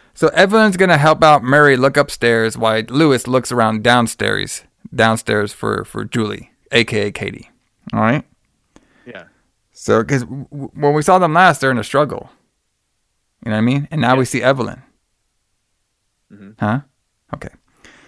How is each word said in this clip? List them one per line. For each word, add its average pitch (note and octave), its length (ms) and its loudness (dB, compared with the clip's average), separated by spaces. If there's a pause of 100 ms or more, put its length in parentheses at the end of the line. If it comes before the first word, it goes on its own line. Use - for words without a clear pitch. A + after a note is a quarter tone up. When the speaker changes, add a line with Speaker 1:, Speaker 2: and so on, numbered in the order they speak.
(120)
Speaker 1:
so D#3+ 220 0
Evelyn's G3+ 420 4
gonna F3 220 2
help D#3 260 4
out D3 180 6
Murray C#3 360 4
look C3+ 180 2
upstairs A#2 600 0
while A2+ 320 0
Lewis C#3 360 2
looks B2 240 -2
around A2 320 0
downstairs, G#2+ 840 -2 (300)
downstairs A2 600 0
for, G#2 320 -6
for G#2+ 180 -10
Julie, G#2+ 460 -6 (220)
A A#2 120 2
K G#2 240 -4
A - 20 -6
Katie. - 380 -12 (460)
All A2 60 -2
right? A#2 240 0 (840)
Speaker 2:
Yeah. G2+ 180 -20 (480)
Speaker 1:
So, A2 320 -2
'cause C3+ 200 -2
w-, C3 260 -14
w-, C#3 240 -14
when D3 180 0
we D3+ 80 0
saw F#3 180 4
them E3+ 140 2
last, F3 300 4
they're C3+ 80 2
in B2 80 -2
a G#2 60 -4
struggle. - 460 -4 (1120)
You A2+ 100 -6
know G#2+ 40 -2
what G#2+ 60 0
I - 0 -
mean? C#3 280 -2
And D#3 120 -4
now A#2+ 100 2
Speaker 2:
Yeah. C3 60 2
Speaker 1:
we B2+ 80 2
see A#2 160 -4
Evelyn. B2+ 400 -2 (1500)
Speaker 2:
Mm-hmm. G2+ 280 -20
Speaker 1:
Huh? A2 220 -4 (540)
Okay. - 140 -16 (600)